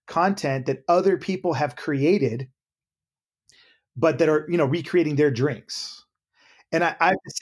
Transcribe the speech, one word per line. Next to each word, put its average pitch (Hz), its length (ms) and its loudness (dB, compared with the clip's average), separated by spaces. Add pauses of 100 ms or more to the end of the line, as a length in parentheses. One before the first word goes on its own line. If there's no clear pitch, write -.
content 160 600 -2
that 135 200 -4
other 180 300 4
people 180 380 -4
have 135 200 -2
created, 139 720 0 (1500)
but 139 220 2
that 160 100 4
are, 151 200 2
you 175 100 0
know, 151 80 4
recreating 151 500 0
their 147 140 4
drinks. - 720 -6 (640)
And 170 140 0
I, 160 160 -2
I 165 60 4
have 185 80 4
to - 280 -10